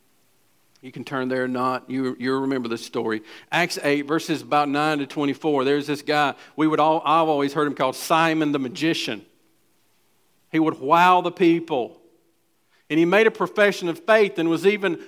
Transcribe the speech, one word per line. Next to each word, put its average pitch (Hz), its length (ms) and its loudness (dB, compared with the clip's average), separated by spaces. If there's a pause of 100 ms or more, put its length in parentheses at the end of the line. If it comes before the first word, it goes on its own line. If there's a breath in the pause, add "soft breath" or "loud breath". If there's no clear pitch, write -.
(800)
You 127 100 -20
can 127 120 -14
turn 131 240 -6
there 127 160 -2
or 127 40 -2
not. 127 420 -4
You, 131 300 -4
you 131 200 -2
remember 135 300 -4
this 113 160 -6
story. 110 360 -4 (300 loud breath)
Acts 170 320 -2
eight, 147 200 0
verses 151 380 -4
about 147 280 0
nine 151 300 -2
to 143 60 -6
twenty-four. 143 600 -2
There's 143 220 0
this 143 140 -4
guy, 147 340 0 (200 loud breath)
we 156 120 2
would 151 120 2
all, 156 260 2
I've 160 220 2
always 139 260 0
heard 147 140 0
him 139 80 -4
called 131 200 -2
Simon 160 560 0
the 143 80 -2
Magician. 135 680 -4 (1300)
He 160 80 0
would 156 200 0
wow 175 420 4
the 175 100 -4
people. 165 680 0 (880)
And 151 100 2
he 170 60 4
made 202 220 4
a 220 40 4
profession 196 580 0
of 160 160 -6
faith 208 340 4
and 165 100 2
was 165 160 0
even 196 420 2